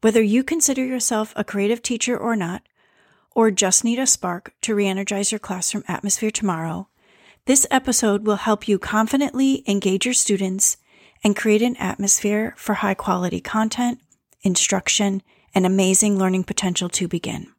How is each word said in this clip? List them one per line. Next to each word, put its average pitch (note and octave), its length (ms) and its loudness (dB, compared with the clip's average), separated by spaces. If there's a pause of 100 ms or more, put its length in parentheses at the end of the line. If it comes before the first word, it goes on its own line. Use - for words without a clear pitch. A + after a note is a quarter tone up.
Whether A3 220 4
you A3 200 2
consider C4+ 420 0
yourself A#3+ 520 -2
a G3+ 80 -2
creative G#3 380 -2
teacher A#3+ 360 -2
or A#3 160 -2
not, F#3 280 -4 (680)
or A3+ 200 4
just F#3 320 2
need A#3 160 0
a C4 80 0
spark - 540 -4
to A3+ 120 -2
re-energize G3 560 -2
your A3 80 -4
classroom F#3+ 480 -6
atmosphere G#3 460 -4
tomorrow, E3+ 560 -4 (560)
this C4+ 260 4
episode A3+ 560 2
will G#3 160 0
help G#3 240 0
you G3+ 100 2
confidently C4+ 920 0
engage G3 360 2
your B3 100 0
students F#3+ 640 0 (460)
and G#3 120 4
create G#3+ 260 4
an B3 140 0
atmosphere G3+ 800 -2
for - 180 -2
high-quality F3+ 680 -2
content, A#3+ 600 -2 (420)
instruction, G3 800 0 (320)
and F#3+ 100 4
amazing F#3+ 540 4
learning F#3 240 2
potential F3+ 460 -4
to F3+ 180 -4
begin. - 400 -6 (120)